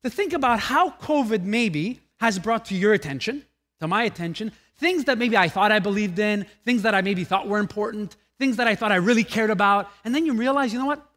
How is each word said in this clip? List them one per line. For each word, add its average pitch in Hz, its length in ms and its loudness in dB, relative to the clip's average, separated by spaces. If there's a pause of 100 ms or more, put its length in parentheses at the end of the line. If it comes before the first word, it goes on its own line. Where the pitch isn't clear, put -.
To 247 60 -2
think 392 220 -2
about 254 280 2
how 311 300 2
covid 226 520 0
maybe 208 580 -2 (200)
has 220 180 0
brought 220 280 -2
to 190 100 -4
your 202 160 4
attention, 196 520 -4 (360)
to 160 80 -6
my 208 160 0
attention, 170 480 -6 (240)
things 330 280 0
that 254 140 0
maybe 233 180 2
I 180 120 4
thought 208 240 2
I 214 80 4
believed 202 400 -2
in, 208 260 0 (180)
things 240 180 0
that 214 120 2
I 190 60 4
maybe 185 240 -2
thought - 240 -2
were 208 100 0
important, 208 560 -4 (240)
things 262 200 0
that 240 100 2
I 208 80 2
thought 220 160 0
I 190 40 4
really 220 280 4
cared 220 260 0
about, 202 400 2 (140)
and 233 100 -4
then 320 100 0
you 294 100 0
realize, 254 380 0
you 240 60 -4
know 262 80 -2
what? 294 180 -4 (120)